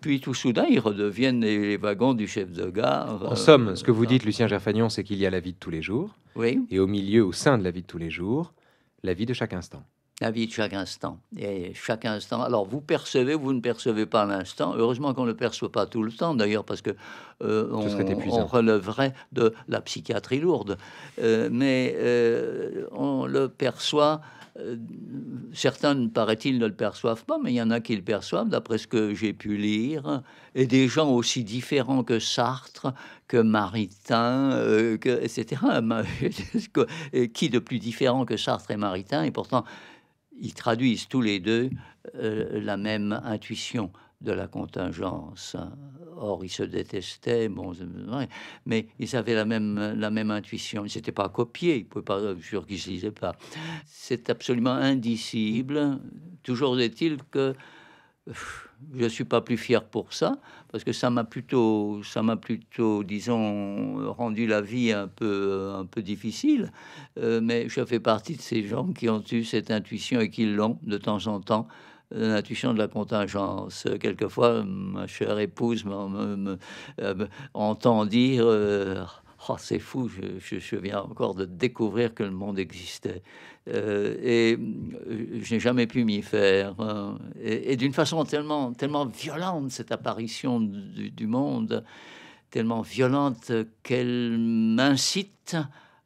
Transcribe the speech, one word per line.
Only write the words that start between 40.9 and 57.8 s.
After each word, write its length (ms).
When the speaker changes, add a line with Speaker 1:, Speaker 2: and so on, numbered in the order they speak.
Speaker 1:
tous 100
les 220
deux, 280
euh, 460
la 160
même 480
intuition 640
de 100
la 160
contingence. 1080
Or, 300
ils 40
se 140
détestaient, 840
bon, 240
c'est 100
vrai, 460
mais 220
ils 180
avaient 180
la 80
même, 540
la 120
même 220
intuition. 540
Ils 40
s'étaient 220
pas 160
copiés, 520
ils 60
pouvaient 200
pas, 160
je 140
suis 160
sûr 140
qu'ils 140
se 100
lisaient 220
pas. 240
C'est 440
absolument 460
indicible. 1200
Toujours 360
est-il 380
que, 220